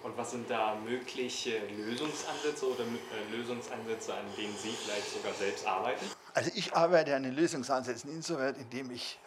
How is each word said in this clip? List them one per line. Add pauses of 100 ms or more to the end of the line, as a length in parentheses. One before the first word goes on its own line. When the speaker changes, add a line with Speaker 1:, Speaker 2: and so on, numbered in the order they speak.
Speaker 1:
Und
was
sind
da
mögliche
Lösungsansätze
oder
mö-,
äh,
Lösungsansätze,
an (100)
denen
Sie
vielleicht
sogar
selbst
arbeiten? (300)
Speaker 2:
Also
ich
arbeite
an
den
Lösungsansätzen
insoweit,
indem
ich